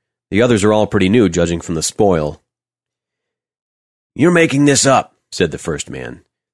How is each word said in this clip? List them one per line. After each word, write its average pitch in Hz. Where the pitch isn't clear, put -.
The 98
others 117
are 107
all 107
pretty 95
new, 110
judging 85
from 87
the 78
spoil." 80
"You're 156
making 160
this 139
up," 131
said 85
the -
first -
man. 62